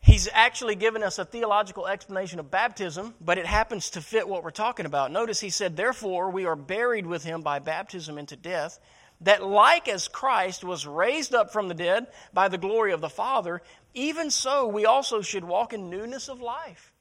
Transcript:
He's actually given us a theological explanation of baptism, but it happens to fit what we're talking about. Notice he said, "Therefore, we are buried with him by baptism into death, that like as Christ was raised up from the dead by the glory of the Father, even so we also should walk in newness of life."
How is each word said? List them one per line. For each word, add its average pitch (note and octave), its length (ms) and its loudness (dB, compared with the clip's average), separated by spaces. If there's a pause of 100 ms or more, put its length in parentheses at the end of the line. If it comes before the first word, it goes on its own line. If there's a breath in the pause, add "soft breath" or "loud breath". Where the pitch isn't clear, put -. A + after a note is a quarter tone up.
He's G3 300 10
actually A#3 440 4
given A3 280 0
us F#3 140 -4
a F#3+ 80 -4
theological G#3 640 -2
explanation F#3+ 520 -6
of C#3+ 100 -12
baptism, G3+ 680 -4
but E3+ 180 0
it F3 80 -6
happens G#3 460 -2
to F3+ 100 -12
fit G#3 260 -2
what F#3 160 -6
we're E3 80 -10
talking G#3+ 340 -4
about. C#3+ 260 -2
Notice G#3+ 280 -2
he G3+ 100 -8
said, F3 260 -4
"Therefore, F#3+ 540 -2
we F#3 160 -4
are E3 100 0
buried G3+ 500 -4
with E3 180 -6
him E3 180 -8
by C#3+ 180 -2
baptism D#3+ 580 -8
into D3 180 -14
death, E3 440 -8 (420 soft breath)
that G3 220 4
like A#3+ 440 6
as G3 200 -4
Christ G3 560 -2
was E3+ 240 -8
raised A#3+ 480 0
up G#3 160 2
from G#3 160 -2
the F3 60 -6
dead F3+ 340 0 (260 loud breath)
by F#3+ 140 4
the F#3 100 -2
glory G3+ 360 0
of D#3 80 -2
the D#3+ 80 -6
Father, G3 520 -4 (320 loud breath)
even D4+ 380 -4
so C4+ 360 0
we G#3 180 0
also A#3+ 360 2
should F#3 220 -8
walk G3+ 300 -2
in F#3+ 160 -10
newness A#3 400 -10
of B3+ 120 -14
life." B3 600 -12